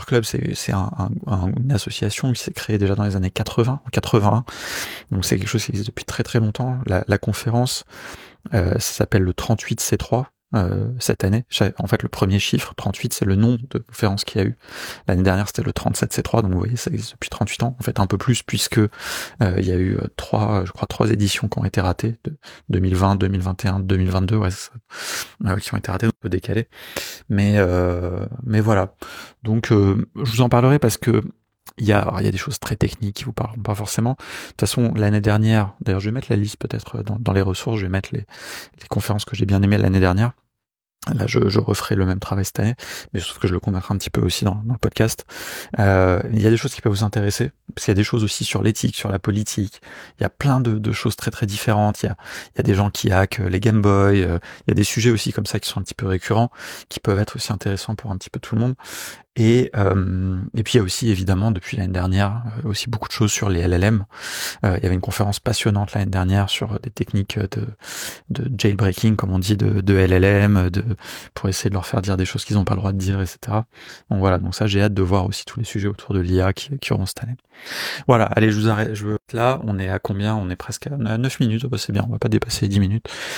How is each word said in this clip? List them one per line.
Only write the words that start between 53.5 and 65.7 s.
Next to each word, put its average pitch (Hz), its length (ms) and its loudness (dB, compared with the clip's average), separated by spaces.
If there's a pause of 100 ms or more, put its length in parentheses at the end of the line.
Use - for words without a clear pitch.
Game 107 220 4
Boy. 101 420 6
Euh, 87 160 0 (260)
il - 40 0
y - 20 4
a 95 40 2
des 101 80 4
sujets 117 280 2
aussi 110 200 0
comme 101 140 -4
ça 104 140 -4
qui - 100 -8
sont - 100 -6
un 95 40 -4
petit - 100 -12
peu - 140 -6
récurrents, 95 420 0 (400)
qui - 100 -10
peuvent 98 200 0
être - 160 -2
aussi 117 180 -6
intéressants 98 400 -4
pour 107 180 -8
un 98 60 -4
petit - 140 -16
peu - 80 -8
tout - 160 -6
le 113 60 2
monde. 127 140 0 (640)
Et, 117 360 4
euh, 95 640 0 (160)
et 110 80 0
puis - 100 -4
il 127 40 8
y - 20 6
a 104 40 4
aussi 110 280 0
évidemment 95 400 2
depuis 90 260 -6
l'année 92 160 -2
dernière, 98 480 0 (240)
euh, 110 40 -4
aussi 101 200 -4
beaucoup 110 180 -4
de - 60 -12
choses 104 180 2
sur - 180 0
les 87 100 2
L 87 120 2
L 87 120 4
M. 104 220 4 (600)
Euh, 92 140 2
il - 40 -4
y 95 40 2
avait 92 80 2
une 92 60 0
conférence 101 380 -2
passionnante 104 540 0